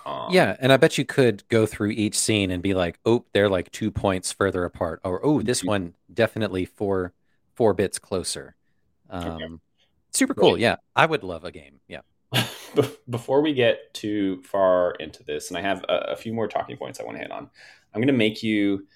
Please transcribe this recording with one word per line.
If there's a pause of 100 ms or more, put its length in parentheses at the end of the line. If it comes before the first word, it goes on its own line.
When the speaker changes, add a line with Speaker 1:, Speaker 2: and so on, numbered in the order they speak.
Speaker 1:
Um,
Speaker 2:
Yeah,
and
I
bet
you
could
go
through
each
scene
and
be
like,
"Oh,
they're,
like,
two
points
further
apart,"
or,
"Oh,
this
Speaker 1:
Mm-hmm.
Speaker 2:
one (200)
definitely
four, (420)
four
bits
closer." (580)
Speaker 1:
Okay. (180)
Speaker 2:
Um, (500)
super
cool.
Speaker 1:
Right.
Speaker 2:
Yeah, (200)
I
would
love
a
game.
Yeah. (140)
Speaker 1:
<laughs> (420)
Bef-, (100)
before
we
get
too
far
into
this,
and
I
have
a, (160)
a
few
more
talking
points
I
wanna
hit
on, (440)
I'm
gonna
make
you